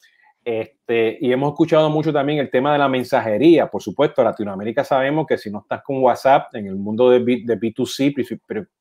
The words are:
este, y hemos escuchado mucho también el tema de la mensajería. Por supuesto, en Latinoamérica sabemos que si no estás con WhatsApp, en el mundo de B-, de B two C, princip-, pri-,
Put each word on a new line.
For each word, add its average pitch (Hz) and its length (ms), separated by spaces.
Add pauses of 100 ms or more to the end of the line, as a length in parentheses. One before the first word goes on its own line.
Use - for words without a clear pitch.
(460)
este, 113 760
y 127 100
hemos 143 220
escuchado 156 360
mucho 151 240
también 147 240
el 135 140
tema 135 220
de 143 40
la 143 100
mensajería. 127 800
Por - 160
supuesto, 139 400
en 117 60
Latinoamérica 104 560
sabemos 139 420
que 113 140
si - 100
no 101 120
estás 117 220
con 135 200
WhatsApp, 131 500
en 107 140
el 95 80
mundo 107 340
de 123 80
B-, 120 280
de 117 100
B 110 200
two 120 120
C, - 240
princip-, 120 340
pri-, 202 220 (140)